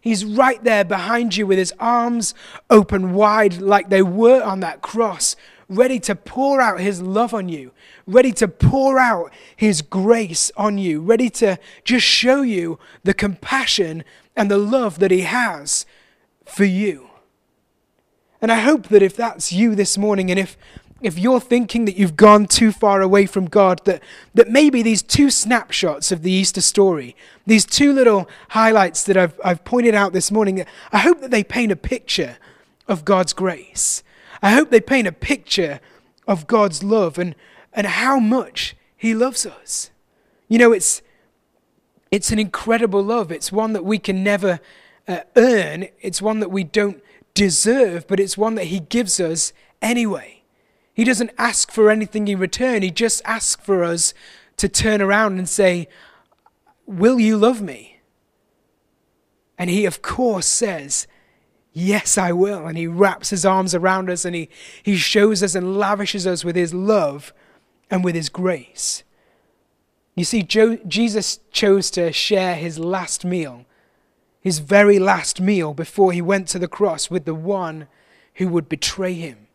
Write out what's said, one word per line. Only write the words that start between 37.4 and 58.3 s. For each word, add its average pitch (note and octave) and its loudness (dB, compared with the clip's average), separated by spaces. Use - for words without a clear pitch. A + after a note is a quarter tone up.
and G3+ -4
how B3+ 0
much A3+ -2
he A3+ -2
loves A#3+ -2
us. - -12
You A3+ 4
know, A#3 6
it's, - -2
it's G3+ -2
an G#3+ 0
incredible G#3+ -2
love. G3+ -4
It's E3 -10
one A3 -2
that F#3 -4
we G#3 -2
can F#3+ -4
never, F#3+ -2
uh, F3 -6
earn. F#3+ 2
It's F#3 -8
one G#3+ -2
that F#3+ -4
we F#3+ -4
don't G3+ -2
deserve, G3+ 0
but G3 -2
it's G3 -2
one A3 -2
that F#3+ -6
he F3+ -6
gives G3 -2
us E3 -4
anyway. A3 -4
He A3+ 0
doesn't A#3 0
ask A3+ -2
for G#3+ 4
anything G#3+ -2
in G3 -2
return. A3 -2
He F3+ -4
just A3 -2
asks - -6
for F#3+ 0
us E3+ -2
to G3+ -2
turn G#3+ 0
around G3 0
and F#3 -6
say, F3+ 0
"Will A3 2
you A3 4
love A3 2
me?" B2+ -14